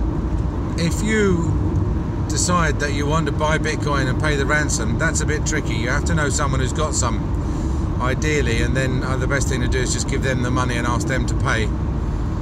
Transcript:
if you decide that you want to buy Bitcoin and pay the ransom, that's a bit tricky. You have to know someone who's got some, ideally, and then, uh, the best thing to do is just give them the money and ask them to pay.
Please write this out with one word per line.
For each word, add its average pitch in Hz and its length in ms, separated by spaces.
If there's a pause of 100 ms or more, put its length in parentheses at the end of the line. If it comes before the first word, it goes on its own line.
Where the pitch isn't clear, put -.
(760)
if 165 240
you 196 520 (720)
decide 165 540
that 143 100
you 143 140
want 151 220
to 143 40
buy 151 260
Bitcoin 143 520
and - 120
pay 151 140
the 139 100
ransom, 135 540
that's 160 220
a 151 40
bit 147 200
tricky. 139 300
You 117 140
have 139 160
to 175 100
know 151 140
someone 135 300
who's 131 140
got 156 200
some, - 1080
ideally, 123 640
and 127 120
then, 131 280
uh, 131 120
the 123 120
best 131 200
thing 131 140
to - 80
do 131 100
is 123 140
just - 160
give 135 140
them 127 180
the 123 100
money 123 240
and 120 100
ask 120 220
them 127 200
to - 80
pay. 113 340 (720)